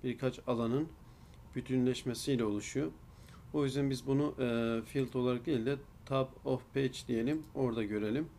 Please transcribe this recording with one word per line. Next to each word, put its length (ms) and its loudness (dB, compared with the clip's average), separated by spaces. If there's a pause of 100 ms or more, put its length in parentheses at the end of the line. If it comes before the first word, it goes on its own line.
birkaç 440 -2
alanın 400 2 (640)
bütünleşmesiyle 880 2
oluşuyor. 480 0 (600)
O 120 2
yüzden 260 2
biz 160 -2
bunu, 320 2
e, 480 2
field 280 -2
olarak 320 2
değil 200 2
de 100 2 (300)
top 400 0
of 280 -2
page 240 2 (100)
diyelim, 340 2 (120)
orada 300 2
görelim. 440 0 (100)